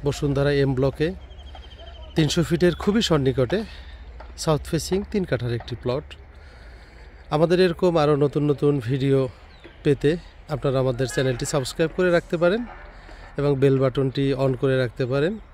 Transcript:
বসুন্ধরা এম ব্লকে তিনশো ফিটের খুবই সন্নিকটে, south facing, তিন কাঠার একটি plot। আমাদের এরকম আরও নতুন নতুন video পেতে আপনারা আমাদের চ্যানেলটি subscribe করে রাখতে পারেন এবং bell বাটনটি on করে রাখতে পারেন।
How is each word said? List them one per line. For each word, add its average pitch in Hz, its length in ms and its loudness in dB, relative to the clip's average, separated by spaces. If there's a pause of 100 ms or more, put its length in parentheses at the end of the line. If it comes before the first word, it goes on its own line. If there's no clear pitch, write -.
বসুন্ধরা 143 480 0
এম 139 220 2
ব্লকে 139 400 0 (1000)
তিনশো 160 280 4
ফিটের 170 320 2
খুবই 208 280 0
সন্নিকটে, 135 600 2 (720)
south 156 260 0
facing, 185 480 -2
তিন 196 140 0
কাঠার 123 280 -2
একটি 117 240 -6
plot। 127 280 -4 (1300)
আমাদের 165 300 4
এরকম 180 360 2
আরও 151 200 4
নতুন 147 340 2
নতুন 143 280 2
video 135 500 0 (540)
পেতে 147 340 2 (320)
আপনারা 135 300 -2
আমাদের 131 280 0
চ্যানেলটি 131 400 -2
subscribe 156 500 -2
করে 180 140 4
রাখতে 170 260 0
পারেন 180 280 2 (720)
এবং 143 200 2
bell 135 220 4
বাটনটি 135 560 0
on 135 220 0
করে 131 220 0
রাখতে 127 280 -2
পারেন। 147 320 -2 (160)